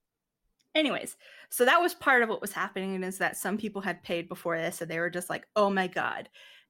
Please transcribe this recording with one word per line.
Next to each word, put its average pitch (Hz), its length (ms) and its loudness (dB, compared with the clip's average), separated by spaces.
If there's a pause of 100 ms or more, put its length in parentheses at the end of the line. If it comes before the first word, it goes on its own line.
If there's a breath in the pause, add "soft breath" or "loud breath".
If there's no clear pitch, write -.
(760)
Anyways, 277 420 0 (340 soft breath)
so - 140 2
that 302 160 8
was 349 140 2
part 262 300 6
of 226 40 0
what 208 120 -2
was 208 120 -6
happening, 190 520 -4
is 185 140 -6
that 175 180 0
some 196 220 -2
people 214 220 -6
had 185 220 -4
paid 170 260 -4
before 170 300 -4
this, 170 240 -4
and 165 80 -8
they 165 80 -4
were 170 120 0
just 175 200 -6
like, - 240 -6
"Oh 202 160 4
my 190 160 2
God." - 420 -4 (420 soft breath)